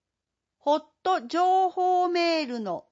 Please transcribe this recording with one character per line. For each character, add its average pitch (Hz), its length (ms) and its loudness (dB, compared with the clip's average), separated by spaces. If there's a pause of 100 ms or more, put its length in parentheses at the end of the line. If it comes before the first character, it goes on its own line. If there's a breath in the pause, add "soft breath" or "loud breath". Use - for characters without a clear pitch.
(640)
ホ 294 140 2
ッ 302 40 -6 (200)
ト 349 240 -2
情 370 420 2
報 359 400 0
メ 339 320 0
ー 285 80 -6
ル 240 120 -8
の 185 300 -8